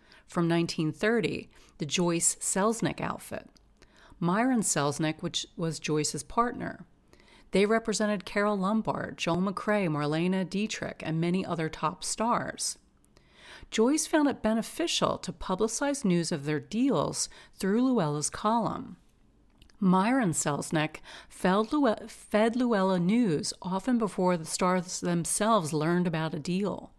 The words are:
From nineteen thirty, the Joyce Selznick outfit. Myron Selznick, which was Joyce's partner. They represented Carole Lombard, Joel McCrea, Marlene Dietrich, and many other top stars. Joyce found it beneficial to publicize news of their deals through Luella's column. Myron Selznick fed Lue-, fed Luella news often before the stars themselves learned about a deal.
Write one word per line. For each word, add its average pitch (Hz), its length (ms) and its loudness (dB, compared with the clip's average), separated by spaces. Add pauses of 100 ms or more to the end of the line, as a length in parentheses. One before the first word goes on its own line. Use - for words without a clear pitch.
(260)
From 170 200 0
nineteen 170 460 0
thirty, 214 580 0 (280)
the 160 80 -4
Joyce 170 500 0
Selznick 202 640 -2
outfit. - 500 -8 (680)
Myron 226 400 2
Selznick, 151 600 0
which - 220 -4 (120)
was 160 240 -4
Joyce's 151 420 -2
partner. - 640 -4 (640)
They 196 160 4
represented 208 580 0
Carole 208 320 0
Lombard, 196 600 -2
Joel 170 200 0
McCrea, 196 500 0
Marlene 160 600 0
Dietrich, - 560 -6
and 160 160 -2
many 175 240 0
other 160 240 -4
top 160 360 -6
stars. - 760 -2 (920)
Joyce 262 340 4
found 302 220 4
it - 140 -2
beneficial - 760 0
to - 140 -8
publicize 226 720 -2
news 175 280 2
of 143 120 -4
their 151 160 -2
deals 214 680 0 (260)
through 202 280 0
Luella's 160 480 0
column. - 640 -2 (880)
Myron 190 500 4
Selznick 151 640 -2 (320)
fed 202 440 0
Lue-, 277 220 2 (120)
fed 220 500 0
Luella 196 420 2
news 180 640 2
often 190 340 0
before 180 400 2
the 160 80 -8
stars 180 560 0
themselves 175 720 0
learned 170 340 2
about 160 280 -2
a 170 40 -6
deal. 175 600 -4